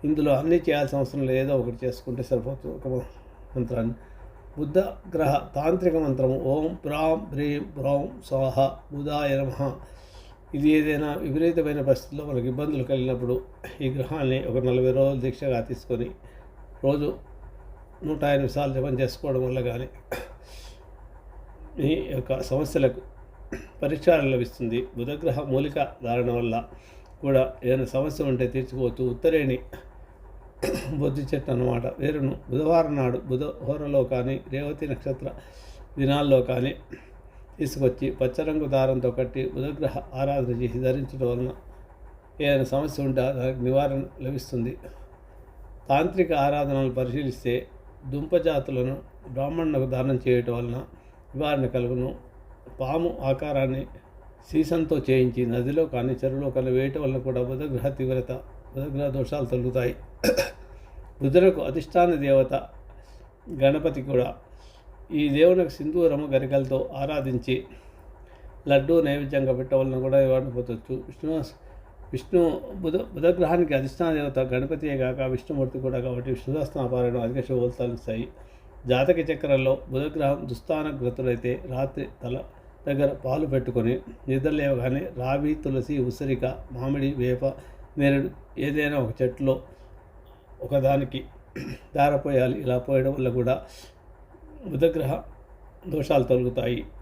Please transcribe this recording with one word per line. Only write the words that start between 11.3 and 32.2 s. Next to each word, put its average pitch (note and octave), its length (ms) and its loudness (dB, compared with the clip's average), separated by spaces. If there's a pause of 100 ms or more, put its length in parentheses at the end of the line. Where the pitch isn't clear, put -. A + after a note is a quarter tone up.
పరిస్థితుల్లో C#3 420 0
మనకు B2+ 220 -2
ఇబ్బందులు C#3 360 -2
కలిగినప్పుడు B2+ 600 0 (380)
ఈ C3+ 100 0
గ్రహాన్ని C3+ 540 -2
ఒక B2 200 0
నలభై B2+ 280 4
రోజులు C3+ 280 4
దీక్షగా B2+ 400 -2
తీసుకొని A#2+ 500 -4 (760)
రోజు D3 300 2 (920)
నూట D3 200 -2
ఎనిమిది C#3 280 2
సార్లు C#3 220 -2
జపం C3 260 0
చేసుకోవడం B2+ 460 -2
వల్ల B2+ 140 -2
కానీ B2 280 -4 (1900)
ఈ D3 300 0
యొక్క C3 320 -4
సమస్యలకు C3+ 580 0 (840)
పరిష్కారం D3 480 4
లభిస్తుంది. A#2+ 560 -2 (100)
బుధగ్రహ C#3+ 440 -2
మూలిక C#3+ 380 0
ధారణ A#2+ 520 0
వల్ల A#2 340 0 (560)
కూడా C3+ 320 4 (120)
ఏదైనా B2+ 200 4
సమస్య C#3+ 400 -2
ఉంటే B2+ 220 2
తీర్చుకోవచ్చు. B2+ 580 -2
ఉత్తరేణి C3 540 2 (1400)
బొద్దు C#3+ 260 -2
చెట్టు C3+ 300 -4
అన్నమాట. A#2+ 360 0 (120)
వేరును C#3 380 0 (140)